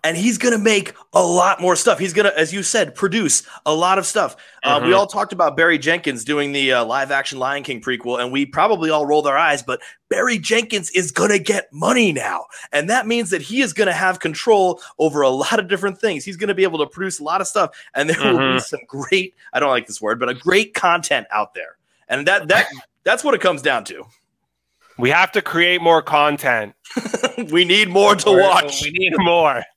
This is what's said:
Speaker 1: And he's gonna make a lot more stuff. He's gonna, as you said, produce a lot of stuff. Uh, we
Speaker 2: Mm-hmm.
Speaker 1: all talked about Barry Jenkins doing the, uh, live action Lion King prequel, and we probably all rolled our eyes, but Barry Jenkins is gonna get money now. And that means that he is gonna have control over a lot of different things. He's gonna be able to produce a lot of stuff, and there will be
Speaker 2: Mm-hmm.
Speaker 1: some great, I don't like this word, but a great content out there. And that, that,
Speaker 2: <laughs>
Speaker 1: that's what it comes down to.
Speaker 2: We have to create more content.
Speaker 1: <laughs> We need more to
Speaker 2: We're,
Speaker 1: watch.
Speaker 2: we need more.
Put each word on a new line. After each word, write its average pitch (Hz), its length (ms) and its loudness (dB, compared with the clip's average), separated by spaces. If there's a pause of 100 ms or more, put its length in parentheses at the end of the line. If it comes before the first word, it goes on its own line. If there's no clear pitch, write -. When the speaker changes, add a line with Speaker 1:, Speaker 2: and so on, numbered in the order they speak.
Speaker 1:
And 165 120 0
he's 220 200 0
gonna 240 220 2
make 202 340 0 (200)
a 185 100 4
lot 180 380 2
more 180 160 2
stuff. 202 200 2
He's 185 140 -4
gonna, 202 240 2
as 160 180 0
you 196 80 -6
said, 233 320 -2
produce 196 480 0 (240)
a 151 80 0
lot 180 240 2
of 190 80 -2
stuff. - 300 -2 (260)
Uh, 143 220 2
we 170 60 0
Speaker 2:
Mm-hmm. 190 100 6
Speaker 1:
all 202 80 2
talked - 240 -4
about 165 240 0
Barry 165 240 4
Jenkins 139 460 -2
doing 143 260 -2
the, 135 220 0
uh, 120 120 2
live 135 240 -2
action 139 300 -4
Lion 139 240 -4
King 123 180 -8
prequel, 123 400 -4
and 123 100 -4
we 139 140 0
probably 160 440 0
all 151 160 0
rolled 147 220 0
our 139 100 2
eyes, 151 260 0
but 127 160 -6 (300)
Barry 233 280 0
Jenkins 220 540 -2
is 180 180 0
gonna 202 300 0
get 196 320 -4
money 208 400 2
now. 98 340 -6 (280)
And 151 160 0
that 226 180 0
means 233 220 -2
that 170 120 -2
he 208 200 -4
is 220 100 0
gonna 190 220 0
have 180 260 -2
control 185 600 2 (180)
over 147 220 2
a 135 80 4
lot 135 280 0
of 190 120 -2
different 190 300 -2
things. 190 260 -4
He's 196 120 -12
gonna 202 160 -4
be 185 100 2
able 165 160 0
to 143 60 2
produce 185 360 -8
a - 20 -12
lot 170 180 -2
of 185 60 -4
stuff, 180 240 0 (240)
and 147 140 0
there 160 100 0
will 135 180 2
be 135 60 0
Speaker 2:
Mm-hmm. 131 160 0
Speaker 1:
some - 280 -8
great, 185 460 -2 (200)
I 127 80 0
don't 143 100 2
like 120 160 -2
this 107 140 -14
word, 110 180 -2
but 123 100 -2
a 127 60 -4
great 190 400 0
content 165 560 0
out 104 240 -4
there. 85 220 -16 (320)
And 139 180 -2
that, 185 220 0
that, 208 180 2 (180)
Speaker 2:
<laughs> - 200 -20
Speaker 1:
that's 208 180 0
what 285 120 2
it 180 40 -6
comes 165 220 0
down 127 240 -2
to. - 180 -16 (960)
Speaker 2:
We 123 120 2
have 180 200 2
to 208 100 0
create 175 400 0
more 165 200 4
content. 143 800 0
Speaker 1:
<laughs> - 40 -20 (680)
We 175 140 4
need 196 240 2
more 202 260 6
to 214 160 0
Speaker 2:
We're, 185 100 6
Speaker 1:
watch. 165 420 2
Speaker 2:
we 147 80 -6
need 180 260 -2
more. 170 460 2 (140)